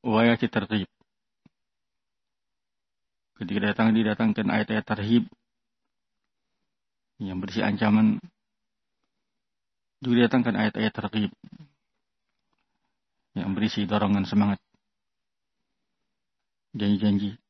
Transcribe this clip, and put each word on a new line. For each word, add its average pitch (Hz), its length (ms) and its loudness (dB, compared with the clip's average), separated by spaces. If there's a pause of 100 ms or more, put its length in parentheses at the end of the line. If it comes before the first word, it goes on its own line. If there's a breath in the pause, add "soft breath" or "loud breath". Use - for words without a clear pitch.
wa 110 160 2
ayati 117 320 2
targhib. 101 360 -2 (2500)
Ketika 101 320 -2
datang, 110 240 2
didatangkan 107 560 0
ayat-ayat 107 320 -2
tarhib 107 400 0 (2000)
yang 95 200 -8
berisi 101 240 -4
ancaman, 107 560 2 (1800)
juga 120 240 2
didatangkan 117 320 0
ayat-ayat 107 400 -2
targhib 104 340 -4 (2000)
yang 95 180 -4
berisi 104 320 -2
dorongan 101 400 0
semangat, 101 320 2 (2250)
janji-janji. 101 640 0 (120)